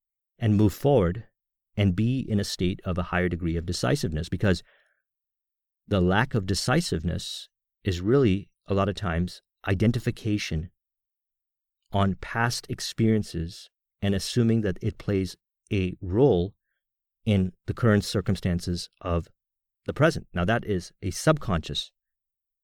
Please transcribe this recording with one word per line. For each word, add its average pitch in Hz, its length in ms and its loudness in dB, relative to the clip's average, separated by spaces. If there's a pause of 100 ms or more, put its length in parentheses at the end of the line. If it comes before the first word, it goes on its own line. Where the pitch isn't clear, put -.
(380)
and 107 180 2
move 104 180 4
forward 113 520 0 (520)
and 98 180 4
be 117 240 0
in 107 200 -2
a 98 40 0
state - 400 -4
of 87 140 -4
a 90 60 -2
higher 90 260 0
degree 85 260 -2
of 82 100 -4
decisiveness, 90 640 -2
because 92 340 0 (1200)
the 101 140 2
lack 98 340 4
of 98 100 -2
decisiveness 92 1040 -2 (360)
is 90 180 -2
really, 104 480 2 (180)
a 101 60 -2
lot 98 160 2
of 98 60 -4
times, 85 460 -4 (260)
identification 104 1040 -2 (1200)
on 98 240 2
past - 540 -2
experiences 107 1000 -2 (320)
and 101 120 0
assuming 113 480 2
that 95 200 -2
it 110 160 -4
plays 95 380 -2 (360)
a 92 300 -2
role 98 520 2 (720)
in 95 280 2 (120)
the 101 80 -4
current 104 300 4
circumstances 90 840 -2 (120)
of 85 280 -2 (560)
the 104 80 -4
present. - 400 0
Now, 87 120 -2
that 113 200 0
is 92 260 -4 (100)
a 90 100 -4
subconscious - 800 -2 (720)